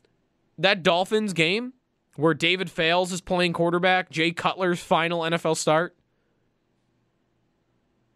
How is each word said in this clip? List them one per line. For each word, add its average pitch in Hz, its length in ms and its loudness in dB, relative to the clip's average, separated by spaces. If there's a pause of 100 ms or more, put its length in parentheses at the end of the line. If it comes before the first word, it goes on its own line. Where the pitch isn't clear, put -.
(600)
That 190 240 0
Dolphins 190 500 0
game 190 400 -2 (420)
where 156 200 2
David 175 340 0
Fales 175 420 0
is 175 100 -8
playing 180 320 0
quarterback, 175 580 0
Jay 160 200 0
Cutler's 175 480 -2
final 170 460 0
N 165 80 -2
F 170 140 -2
L 160 80 0
start, 156 400 0 (2250)